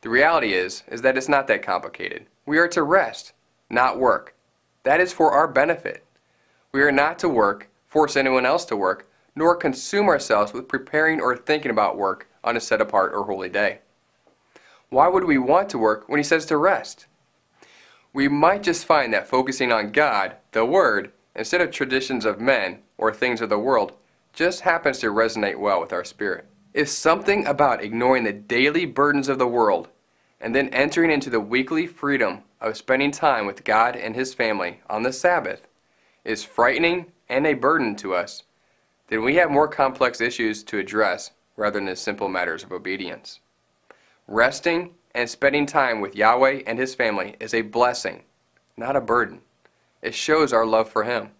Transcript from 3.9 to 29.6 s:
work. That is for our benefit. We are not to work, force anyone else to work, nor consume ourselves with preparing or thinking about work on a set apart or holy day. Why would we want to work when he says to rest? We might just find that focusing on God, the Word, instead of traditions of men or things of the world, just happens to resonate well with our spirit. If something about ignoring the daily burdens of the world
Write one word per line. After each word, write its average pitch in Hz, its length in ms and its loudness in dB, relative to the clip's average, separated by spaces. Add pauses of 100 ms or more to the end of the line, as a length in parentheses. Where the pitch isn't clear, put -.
work. 123 380 0 (480)
That 147 160 2
is 180 140 0
for 160 180 2
our 151 160 4
benefit. 147 580 -2 (680)
We 135 120 2
are 147 80 4
not 147 280 2
to 180 100 0
work, 104 400 0 (180)
force 151 280 0
anyone 131 300 2
else 156 200 0
to 113 120 -4
work, 92 320 -2 (260)
nor 165 200 4
consume 180 540 -2
ourselves 110 440 2
with - 140 -10
preparing 156 540 0
or 123 140 0
thinking 143 360 -2
about 107 260 2
work 98 300 -2 (160)
on 117 120 0
a 113 40 -2
set 110 220 0
apart 104 320 0
or 101 100 -4
holy 95 260 -6
day. 98 300 -2 (1080)
Why 139 180 4
would 185 160 2
we 151 140 2
want 160 320 2
to - 80 -8
work 107 320 0
when 147 80 -2
he 147 60 0
says 156 240 0
to 156 100 0
rest? 160 480 -2 (1040)
We 139 160 0
might 165 360 4
just 165 220 -2
find 135 280 2
that 101 140 -2
focusing 127 440 0
on 107 200 0
God, 110 460 0 (140)
the 113 140 2
Word, 127 460 2 (240)
instead 175 260 -2
of 165 80 0
traditions 131 560 -4
of 104 160 -2
men 113 380 0 (180)
or 107 160 0
things 123 260 -2
of 113 100 -4
the 104 100 2
world, 113 340 0 (400)
just 180 280 -2
happens 165 380 0
to 110 140 -2
resonate 107 460 0
well 98 200 0
with 82 140 -8
our 90 100 -4
spirit. 92 440 -8 (260)
If 147 160 -2
something 196 560 0
about 139 380 0
ignoring 117 400 2
the 104 100 -2
daily 135 540 0
burdens 139 420 0
of 131 80 0
the 127 100 2
world 110 420 2 (520)